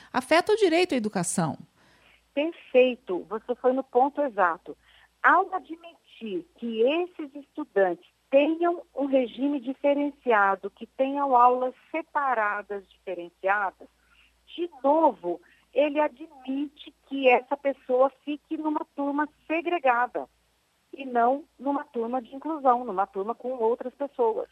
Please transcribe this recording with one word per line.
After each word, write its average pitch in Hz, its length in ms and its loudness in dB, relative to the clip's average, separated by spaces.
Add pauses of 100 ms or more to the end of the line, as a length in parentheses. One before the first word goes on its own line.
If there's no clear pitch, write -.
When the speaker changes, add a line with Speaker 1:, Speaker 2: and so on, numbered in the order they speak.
(120)
Speaker 1:
afeta 320 400 2
o 427 40 2
direito 359 380 2
à - 20 2
educação. 190 600 -2 (800)
Speaker 2:
Perfeito, 254 920 0
você 220 260 -6
foi 254 180 0
no 262 120 -2
ponto 269 360 0
exato. 190 560 -2 (460)
Ao 359 320 4
admitir 330 420 -12 (200)
permitir 190 300 -8 (100)
que 226 260 -2
esses 311 520 -2
estudantes 196 720 -4 (240)
tenham 330 520 2 (120)
um 277 120 -4
regime 262 540 -2
diferenciado, 240 1120 -2
que - 160 -18
tenham 269 500 0
aulas 247 380 4 (160)
separadas, 208 1000 -4
diferenciadas, 185 1000 -6 (640)
de 339 140 -6 (140)
novo, 247 580 2 (320)
ele 196 280 0
admite 277 920 -8 (140)
que 269 200 2
essa 247 280 4
pessoa 262 540 0 (140)
fique 294 320 -8
numa 311 280 -4 (120)
turma 285 320 -2 (180)
segregada 262 800 -2 (640)
e 269 120 -14
não 254 400 0 (140)
numa 285 260 -4
turma 240 380 -6
de 247 120 -18
inclusão, 269 500 0
numa 196 220 -4
turma 202 280 -6
com 247 160 -10
outras 247 440 -2
pessoas. 226 580 -2